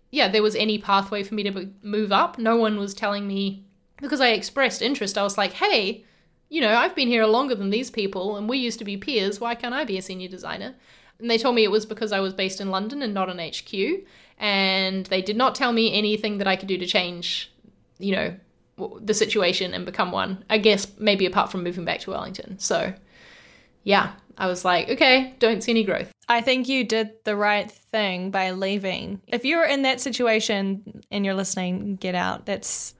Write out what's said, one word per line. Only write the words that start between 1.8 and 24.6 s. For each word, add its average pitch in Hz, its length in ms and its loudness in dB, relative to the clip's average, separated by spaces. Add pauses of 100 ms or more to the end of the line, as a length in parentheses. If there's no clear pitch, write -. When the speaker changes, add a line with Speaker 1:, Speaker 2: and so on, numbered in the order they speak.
Speaker 1:
move 208 300 -2
up. 196 260 2
No 226 180 2
one 214 220 2
was 196 160 -6
telling 202 320 -4
me, 196 380 -4 (360)
because 277 200 -2
I 247 80 6
expressed 233 520 0
interest. 226 380 -2
I 202 40 2
was 196 140 -2
like, 196 180 0
"Hey, 254 500 0 (440)
you 320 120 -2
know, 220 140 4
I've 214 200 2
been 254 140 0
here 226 180 4
longer 247 280 4
than 196 160 -2
these 247 200 -2
people 196 460 -4
and 214 120 -6
we 269 100 0
used 233 220 -4
to 220 40 -10
be 202 120 -6
peers. 202 420 -2
Why 233 160 -4
can't 240 200 -6
I 302 100 -2
be 202 140 -4
a 185 40 -6
senior 185 260 -10
designer?" 185 460 -10 (440)
And 233 120 -6
they 226 60 4
told 247 180 2
me 226 100 6
it 202 60 2
was 214 140 2
because 214 280 -6
I 196 80 0
was 190 120 -2
based 196 300 -4
in 196 80 -4
London 220 320 -2
and 220 100 -4
not 190 160 0
in 180 100 -8
H - 280 -8
Q. 262 400 -2 (320)
And 190 680 2
they 190 140 2
did 208 160 -2
not 254 180 4
tell 262 160 0
me 226 220 2
anything 208 460 0
that 196 100 0
I 185 80 4
could 190 120 -10
do 185 100 0
to 180 80 -4
change, 175 640 -4 (460)
you 190 180 0
know, - 180 -2 (440)
w-, - 260 -10
the 208 80 0
situation 185 640 2
and 180 100 -6
become 185 280 -2
one, 190 360 -2
I 220 80 2
guess 202 420 4
maybe 196 280 2
apart 180 240 2
from 185 120 -4
moving 175 220 -6
back 165 160 -2
to - 120 -10
Wellington. - 460 -10
So, 180 360 -2 (920)
yeah, 196 280 4 (260)
I 196 80 -2
was 180 180 -2